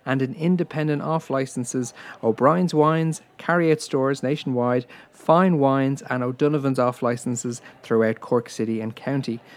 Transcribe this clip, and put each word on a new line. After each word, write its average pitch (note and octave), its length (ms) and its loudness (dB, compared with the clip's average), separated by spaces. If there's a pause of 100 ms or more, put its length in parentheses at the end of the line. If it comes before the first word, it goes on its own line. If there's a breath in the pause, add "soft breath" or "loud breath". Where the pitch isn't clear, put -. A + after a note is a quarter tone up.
and C3 160 0
in C3 100 -4
independent D#3 720 0
off D#3+ 260 -4
licenses, C3 640 -4 (300 loud breath)
O'Brien's D3+ 500 2
Wines, D#3+ 480 2 (160)
Carry E3 340 2
Out D3+ 80 2
stores C#3 440 -2
nationwide, B2+ 640 -2 (240 loud breath)
Fine E3+ 480 4
Wines C3+ 500 2
and B2+ 140 -2
O'Donovan's C3+ 560 0
off B2 240 0
licenses A#2+ 580 -4 (220 loud breath)
throughout A2 380 2
Cork A#2+ 280 -2
City A2 320 -4
and A2 140 -6
County. C3 440 -4 (180 loud breath)